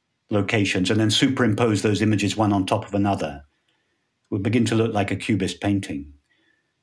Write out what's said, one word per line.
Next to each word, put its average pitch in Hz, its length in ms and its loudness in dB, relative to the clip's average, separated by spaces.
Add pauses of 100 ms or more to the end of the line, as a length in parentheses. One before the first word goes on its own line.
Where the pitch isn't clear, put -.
(300)
locations 98 600 0
and 107 100 2
then 107 100 2
superimpose 113 680 2
those 104 220 0
images 104 340 0
one 104 160 2
on 95 140 0
top 104 200 0
of - 80 -6
another. 95 520 -2
It - 880 -18
would 101 80 -4
begin 113 240 2
to 117 80 -2
look 113 180 2
like 101 180 -2
a 95 60 -2
cubist 95 460 -2
painting. 98 500 -4 (720)